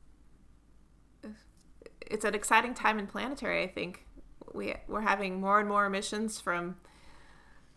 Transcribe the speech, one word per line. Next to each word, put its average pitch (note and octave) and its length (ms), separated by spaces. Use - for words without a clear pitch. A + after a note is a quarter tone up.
it's - 240
an G#3 100
exciting A#3 380
time G#3+ 260
in G3+ 80
planetary, G3+ 560
I F#3+ 40
think. F3+ 380
We, G3+ 220
we're G#3 140
having G3 400
more G3 180
and G#3 80
more G3+ 220
missions G#3 500
from, F3 380